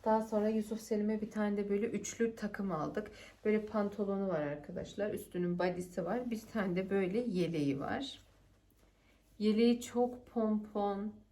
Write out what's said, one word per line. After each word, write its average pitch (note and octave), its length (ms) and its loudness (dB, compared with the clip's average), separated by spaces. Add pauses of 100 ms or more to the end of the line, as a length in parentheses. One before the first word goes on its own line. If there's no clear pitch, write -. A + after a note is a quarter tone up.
Daha A3 180 6
sonra G#3+ 260 2
Yusuf A3 320 -2
Selim'e G#3+ 400 0
bir G#3+ 100 -6
tane G#3 260 0
de G3+ 120 -2
böyle G3+ 160 2
üçlü A3+ 500 -2
takım G3 360 -4
aldık. D#3 400 -2 (340)
Böyle G#3+ 200 4
pantolonu G3 640 0
var E3+ 120 0
arkadaşlar. D#3 760 -4
Üstünün F3 460 -2
body'si F3+ 460 -2
var. A#3+ 260 -2
Bir A3 100 -4 (120)
tane F#3+ 220 0
de F#3+ 140 0
böyle G3 300 2
yeleği E3 600 0
var. - 420 -4 (1160)
Yeleği A3+ 420 6
çok - 460 -2
pompon. G#3+ 880 0 (180)